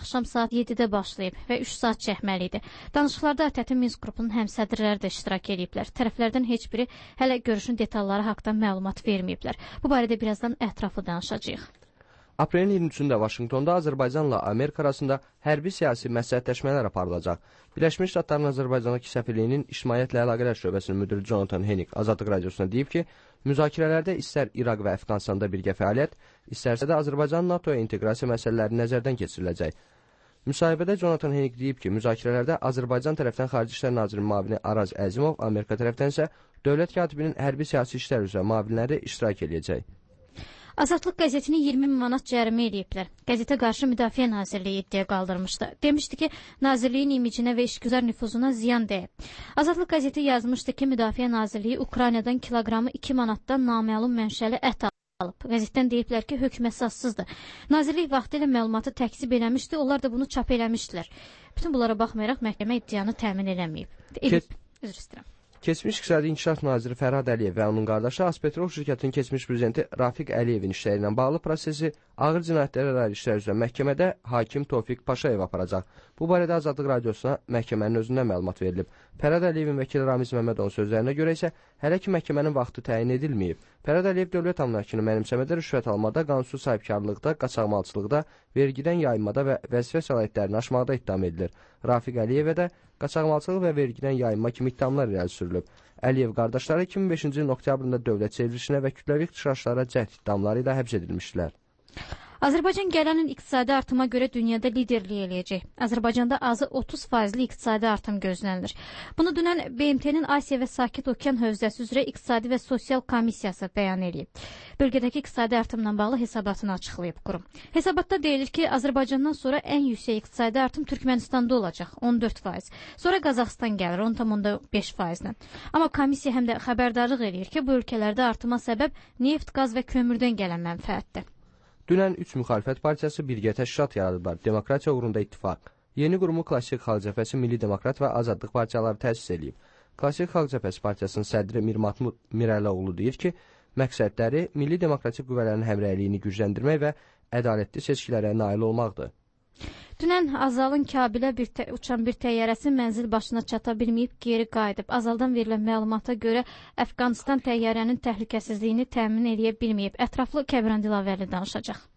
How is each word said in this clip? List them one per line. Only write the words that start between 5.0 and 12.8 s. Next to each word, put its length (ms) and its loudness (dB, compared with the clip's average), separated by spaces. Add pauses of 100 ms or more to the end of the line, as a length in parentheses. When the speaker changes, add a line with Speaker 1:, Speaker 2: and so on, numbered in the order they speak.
Speaker 1:
də 80 -4
iştirak 400 -4
ediblər. 400 -6
Tərəflərdən 560 0
heç 220 0
biri 180 -2 (320)
hələ 160 4
görüşün 400 0
detalları 540 0
haqqında 340 -2
məlumat 400 -2
verməyiblər. 480 -2 (280)
Bu 60 2
barədə 320 4
birazdan 380 -2
ətraflı 480 -4
danışacağıq. 640 -6 (680)
Speaker 2:
Aprelin 320 4
iyirmi 160 2